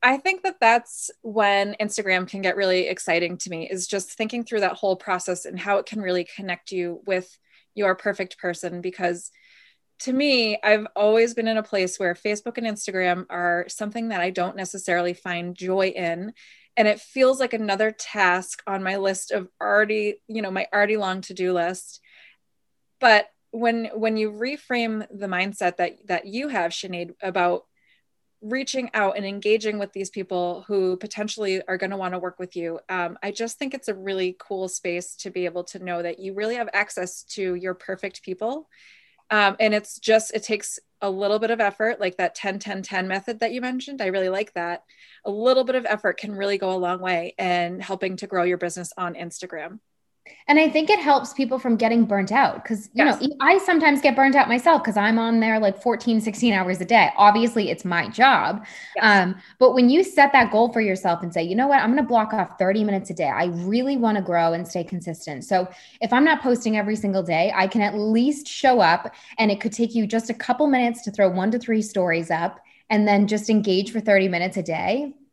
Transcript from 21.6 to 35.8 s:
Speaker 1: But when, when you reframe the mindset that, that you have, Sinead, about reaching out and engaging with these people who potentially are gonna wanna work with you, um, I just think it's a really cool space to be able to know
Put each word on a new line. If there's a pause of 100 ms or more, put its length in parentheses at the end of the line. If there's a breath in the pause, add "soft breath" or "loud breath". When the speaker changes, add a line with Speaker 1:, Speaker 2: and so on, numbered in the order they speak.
Speaker 1:
But (260)
when,
when
you
reframe (100)
the
mindset
that,
that
you
have,
Sinead, (100)
about (720)
reaching
out
and
engaging
with
these
people
who
potentially
are
gonna
wanna
work
with
you,
um,
I
just
think
it's
a
really
cool
space
to
be
able
to
know